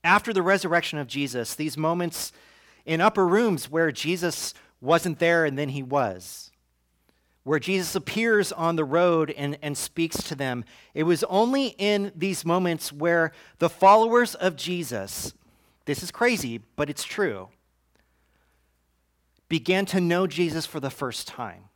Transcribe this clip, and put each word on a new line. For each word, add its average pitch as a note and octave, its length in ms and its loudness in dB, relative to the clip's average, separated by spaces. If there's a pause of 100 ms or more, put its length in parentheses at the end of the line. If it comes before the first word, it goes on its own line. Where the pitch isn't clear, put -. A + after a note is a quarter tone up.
after G3+ 300 4
the F#3+ 100 2
resurrection E3+ 560 2
of C#3 80 -6
Jesus, B2+ 480 -4
these D3+ 240 -6
moments E3+ 540 -2 (520)
in D#3+ 160 -2
upper G#3 260 4
rooms F#3+ 440 2
where D#3+ 220 2
Jesus E3+ 600 -4 (300)
wasn't D#3+ 360 0
there E3+ 260 4
and C#3 140 -2
then D3 100 -4
he C3+ 140 -6
was, B2 680 -4 (920)
where D3 160 0
Jesus F3+ 360 -2
appears G#3+ 560 0
on E3+ 260 -2
the D#3 80 0
road D#3+ 460 2
and, C#3+ 300 -6
and D3 160 -6
speaks - 460 -4
to - 120 -8
them, B2+ 300 -4 (300)
it D#3 80 -2
was E3 220 2
only A#3+ 520 0
in G3+ 400 0
these F3+ 300 -4
moments E3+ 440 0
where E3 420 0 (260)
the E3 100 2
followers A3+ 680 6
of F3+ 220 0
Jesus, B2+ 760 -6 (500)
this C#3+ 180 -4
is F3 80 -10
crazy, D3 520 -2 (140)
but D3 120 -2
it's - 160 -8
true, G#2+ 440 -4 (2000)
began F#3 340 0
to F#3+ 160 0
know F3 260 2
Jesus D#3+ 380 -2
for D#3 160 -10
the C3+ 80 -6
first C3 400 -8
time. G2 360 -12 (120)